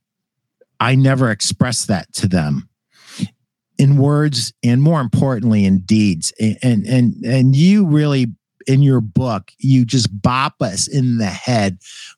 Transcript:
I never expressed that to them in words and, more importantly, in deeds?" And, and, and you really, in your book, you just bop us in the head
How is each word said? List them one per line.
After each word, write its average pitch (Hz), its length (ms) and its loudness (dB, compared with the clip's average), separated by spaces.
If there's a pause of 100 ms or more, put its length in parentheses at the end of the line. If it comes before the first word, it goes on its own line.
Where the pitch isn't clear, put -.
(800)
I 123 160 2
never 131 340 2
expressed 110 600 -4
that 92 240 -4
to - 160 -4
them 76 400 -2 (1080)
in 139 200 4
words 143 560 0 (100)
and, 120 180 2
more 156 200 2
importantly, 113 640 0
in 95 140 2
deeds?" 95 600 0
And, 107 480 -2
and, 120 380 0
and 131 300 2
you 190 300 4
really, 147 420 0 (400)
in 135 160 2
your 131 180 2
book, 107 560 -4
you 131 260 2
just 107 380 -2
bop 131 400 -2
us 104 260 -4
in 127 300 -2
the 110 80 -2
head 98 540 -2 (380)